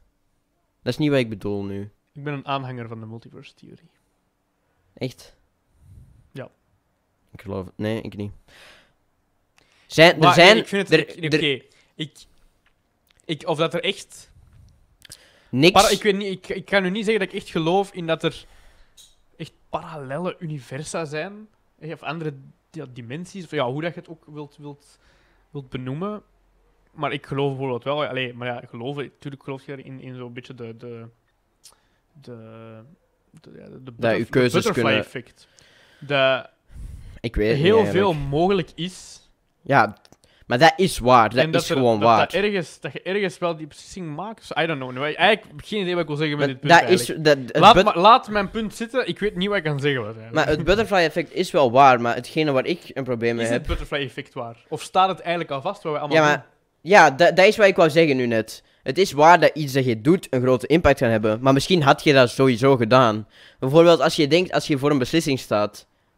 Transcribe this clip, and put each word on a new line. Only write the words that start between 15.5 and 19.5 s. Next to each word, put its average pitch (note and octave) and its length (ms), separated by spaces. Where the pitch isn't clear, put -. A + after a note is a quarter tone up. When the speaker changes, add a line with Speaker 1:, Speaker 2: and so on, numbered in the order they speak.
Speaker 2:
para-, G#3+ 120
ik G3 100
weet G3+ 140
niet, G3+ 140
ik, F#3 180
ik F#3+ 160
kan G3 180
nu F3+ 80
niet G#3 140
zeggen G3+ 200
dat F3+ 100
ik F#3+ 60
echt - 100
geloof F3+ 420
in F3 140
dat D#3+ 160
er D#3 220
echt - 160